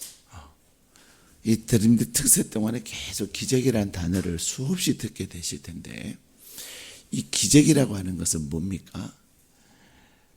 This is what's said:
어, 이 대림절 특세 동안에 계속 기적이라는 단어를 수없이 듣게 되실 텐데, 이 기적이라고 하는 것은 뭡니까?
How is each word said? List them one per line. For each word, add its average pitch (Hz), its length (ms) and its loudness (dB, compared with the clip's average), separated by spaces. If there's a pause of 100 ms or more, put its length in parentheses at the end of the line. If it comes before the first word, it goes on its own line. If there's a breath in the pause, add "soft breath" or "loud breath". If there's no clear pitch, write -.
(300)
어, 73 240 -20 (880 soft breath)
이 110 140 4
대림절 113 560 4
특세 - 360 2
동안에 110 360 -2
계속 - 480 -8
기적이라는 113 600 2
단어를 87 460 -2
수없이 147 580 -2
듣게 98 300 -8
되실 82 340 -10
텐데, - 560 -12 (920 loud breath)
이 - 200 -4
기적이라고 139 680 6
하는 92 200 -4
것은 82 320 -2
뭡니까? 87 640 -6 (1200 soft breath)